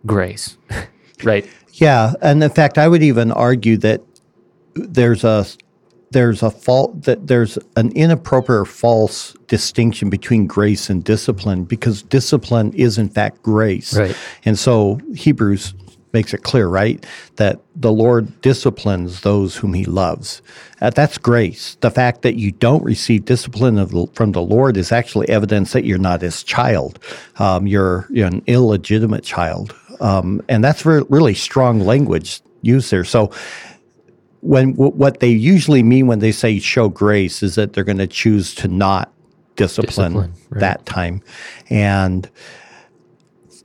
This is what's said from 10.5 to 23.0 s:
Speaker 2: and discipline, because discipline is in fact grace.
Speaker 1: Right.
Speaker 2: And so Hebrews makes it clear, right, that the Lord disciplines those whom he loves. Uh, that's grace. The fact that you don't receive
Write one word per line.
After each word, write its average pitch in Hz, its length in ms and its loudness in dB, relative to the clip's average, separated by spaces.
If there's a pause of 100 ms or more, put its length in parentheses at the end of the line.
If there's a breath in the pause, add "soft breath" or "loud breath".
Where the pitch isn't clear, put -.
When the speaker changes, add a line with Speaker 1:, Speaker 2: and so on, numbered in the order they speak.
Speaker 2:
and 92 140 -2
discipline, 95 600 -2
because 113 380 -4
discipline 120 680 0
is 117 240 0
in 104 120 -2
fact - 340 -4
grace. 107 540 -2
Speaker 1:
Right. 98 180 0 (300 loud breath)
Speaker 2:
And 107 120 2
so 110 400 2 (160)
Hebrews 110 600 0 (400)
makes 110 200 -2
it 101 100 -10
clear, 107 260 0
right, 98 360 -2 (300 loud breath)
that 101 240 0 (160)
the 117 160 0
Lord 113 480 2
disciplines 95 840 -2
those 101 360 0
whom 98 160 -4
he 92 100 -2
loves. 87 580 -4 (380 loud breath)
Uh, 120 100 0
that's 143 280 0
grace. 117 640 -2
The 117 100 0
fact 123 300 0
that 123 140 0
you 104 180 -4
don't 127 320 2
receive 107 400 0